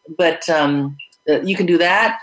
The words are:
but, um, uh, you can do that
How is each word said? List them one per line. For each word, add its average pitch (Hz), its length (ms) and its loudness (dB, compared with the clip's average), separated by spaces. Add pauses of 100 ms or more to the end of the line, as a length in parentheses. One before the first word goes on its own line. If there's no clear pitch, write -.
(160)
but, 165 320 0
um, 143 480 0 (320)
uh, 147 140 2
you 190 140 -4
can 185 100 -2
do 170 140 2
that 190 440 0